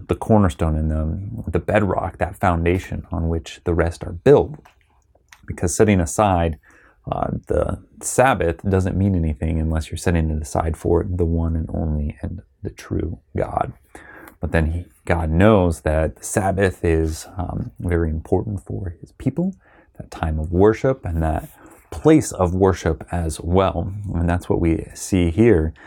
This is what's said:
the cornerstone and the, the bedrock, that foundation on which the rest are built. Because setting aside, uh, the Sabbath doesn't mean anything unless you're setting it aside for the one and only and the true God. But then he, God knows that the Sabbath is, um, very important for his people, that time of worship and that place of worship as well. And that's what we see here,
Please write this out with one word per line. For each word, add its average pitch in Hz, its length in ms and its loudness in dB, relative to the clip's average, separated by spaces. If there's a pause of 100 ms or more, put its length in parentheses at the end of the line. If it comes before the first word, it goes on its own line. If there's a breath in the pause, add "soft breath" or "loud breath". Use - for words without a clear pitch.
the - 80 0
cornerstone 92 600 2
and 78 140 0
the, 87 640 -4
the 87 80 0
bedrock, 95 580 0
that 85 180 -4
foundation 85 760 0
on 82 180 -2
which - 340 -6
the 87 120 0
rest 82 280 0
are 90 100 -8
built. 104 420 4 (920)
Because - 300 -4
setting 104 240 0
aside, 85 580 -2 (540 soft breath)
uh, - 160 -4 (200)
the - 360 -2 (180)
Sabbath 95 640 0
doesn't 92 300 0
mean 98 160 2
anything 80 460 -2
unless 80 320 -2
you're - 60 -6
setting 82 340 0
it 78 100 -2
aside 82 340 -2
for 85 320 0
the 90 180 -2
one 82 300 0
and 80 160 -4
only 76 500 -4
and 87 200 -8 (220)
the - 60 -8
true - 500 -6 (180)
God. - 360 -2 (640 loud breath)
But 80 120 -6
then 80 200 2
he, 87 140 -6 (200)
God 80 240 0
knows 90 520 4
that 78 340 0
the - 80 -18
Sabbath 95 600 0
is, 80 440 0 (100)
um, - 420 -6
very 85 300 0
important 90 560 -2
for 98 360 -8
his - 120 -20
people, 170 400 -4 (440 soft breath)
that - 120 -16
time 78 300 -4
of 82 120 -4
worship 110 540 4
and 82 160 -2
that 78 280 -2 (420 loud breath)
place - 400 4
of 90 240 0
worship 90 560 2
as 82 280 -4
well. 90 540 0 (220)
And 85 120 0
that's 87 220 -2
what - 100 0
we - 360 0
see 87 340 0
here, 82 440 4 (140 loud breath)